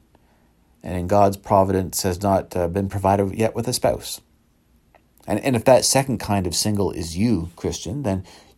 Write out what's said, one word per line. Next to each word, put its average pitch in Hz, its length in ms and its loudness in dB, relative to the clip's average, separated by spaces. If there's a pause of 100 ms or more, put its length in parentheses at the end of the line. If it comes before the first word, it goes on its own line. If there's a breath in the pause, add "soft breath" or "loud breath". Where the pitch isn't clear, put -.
(800)
and 90 160 -6
in 87 80 -4
God's 98 320 4
providence 95 640 2
has 90 180 -2
not, 98 340 0
uh, 87 140 0
been 98 220 -4
provided 98 440 0
yet 110 200 -2
with 117 120 -6
a 123 60 -4
spouse. - 480 -4 (1040)
And, - 140 -2
and 131 160 0
if 107 80 -4
that 127 220 8
second 131 320 0
kind 101 280 -2
of 82 80 -4
single 104 360 -2
is 82 260 -8
you, 95 400 0
Christian, 95 460 -6
then 95 220 -4 (340 loud breath)